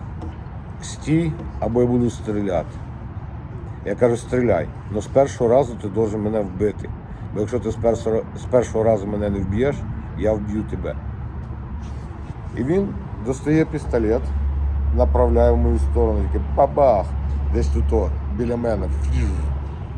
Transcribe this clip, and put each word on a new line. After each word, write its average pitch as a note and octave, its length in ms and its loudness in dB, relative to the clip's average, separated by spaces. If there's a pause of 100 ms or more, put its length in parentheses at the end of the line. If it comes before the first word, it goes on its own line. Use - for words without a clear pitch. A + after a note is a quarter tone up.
(800)
стій, D#3+ 500 0 (280)
або A#2 220 2
я B2 60 6
буду A#2+ 220 2
стріляти». G2+ 600 -2 (1160)
Я G2+ 100 -2
кажу, A#2 220 4
«Стріляй, A2+ 500 0 (240)
но G#2 100 -2
з - 60 -8
першого C3+ 420 2
разу A#2+ 260 4
ти G#2 120 -6
должен G#2+ 340 0
мене G#2+ 200 0
вбити. G2 480 -2 (440)
Бо G2 60 -2
якщо A2 200 -2
ти G#2+ 120 -2
з A2 40 -6
першого, A2 460 0 (160)
з - 80 -10
першого A2+ 380 2
разу G#2+ 240 4
мене G#2 220 -2
не G2 100 0
вб'єш, G#2+ 360 0 (420)
я G#2 160 2
вб'ю G#2 300 -2
тебе». - 320 -6 (1600)
І G#2+ 60 -2
він F#3+ 240 2 (380)
достає D3+ 400 2
пістолет, A#2+ 560 2 (760)
направляє A#2+ 560 6
в A#2+ 60 4
мою A#2+ 220 4
сторону, A2+ 480 2
такий - 140 0 (140)
бабах, C#3 500 4 (480)
десь C#2+ 140 2
тут, C#2+ 260 2
о, G2+ 160 2 (280)
біля A#2+ 200 0
мене, A2 300 0 (160)
фіж, C#2 220 2 (720)